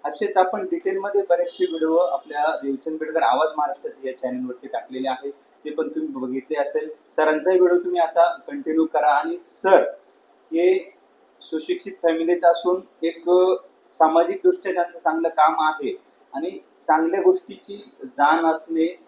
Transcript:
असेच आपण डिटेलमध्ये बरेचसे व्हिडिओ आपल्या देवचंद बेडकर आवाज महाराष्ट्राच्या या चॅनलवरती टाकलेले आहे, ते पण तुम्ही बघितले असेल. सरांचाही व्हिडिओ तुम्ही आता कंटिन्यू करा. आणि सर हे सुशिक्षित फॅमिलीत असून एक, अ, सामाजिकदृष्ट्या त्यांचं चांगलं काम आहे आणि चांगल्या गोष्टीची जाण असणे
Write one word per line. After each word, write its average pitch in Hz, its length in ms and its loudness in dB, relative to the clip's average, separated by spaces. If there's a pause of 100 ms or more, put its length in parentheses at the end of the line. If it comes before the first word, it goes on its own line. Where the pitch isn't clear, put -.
असेच 196 320 -2
आपण 185 280 2
डिटेलमध्ये 190 640 -2
बरेचसे 175 360 0
व्हिडिओ 160 320 0
आपल्या 151 640 -2
देवचंद 139 360 -6
बेडकर 156 240 -2
आवाज 131 260 2 (100)
महाराष्ट्राच्या 135 520 -6
या 127 80 -14
चॅनलवरती 127 480 -8
टाकलेले 131 420 -8
आहे, 131 380 -8 (180)
ते 151 60 -8
पण 151 180 -4
तुम्ही 156 200 -6
बघितले 135 520 -6
असेल. 151 280 -4 (280)
सरांचाही 156 420 2
व्हिडिओ 180 200 6
तुम्ही 175 220 -2
आता 170 360 2
कंटिन्यू 156 480 -2
करा. 151 220 0
आणि 151 320 0
सर - 460 2 (680)
हे 185 400 2 (500)
सुशिक्षित 180 500 -8 (100)
फॅमिलीत 170 420 0
असून 180 360 2 (220)
एक, 165 280 -4
अ, 180 240 4 (340)
सामाजिकदृष्ट्या 170 840 2
त्यांचं 170 260 -2
चांगलं 165 300 -2
काम 160 300 2
आहे 151 380 -2 (380)
आणि 160 240 -8 (280)
चांगल्या 165 340 2
गोष्टीची - 680 -2 (140)
जाण 165 400 2
असणे 165 640 -2